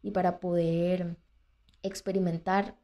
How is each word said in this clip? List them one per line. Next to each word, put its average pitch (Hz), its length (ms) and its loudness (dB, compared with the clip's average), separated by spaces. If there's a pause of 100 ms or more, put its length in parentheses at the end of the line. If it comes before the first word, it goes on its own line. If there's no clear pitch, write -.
y 202 100 -8
para 180 280 0
poder 170 800 0 (640)
experimentar 190 1000 -2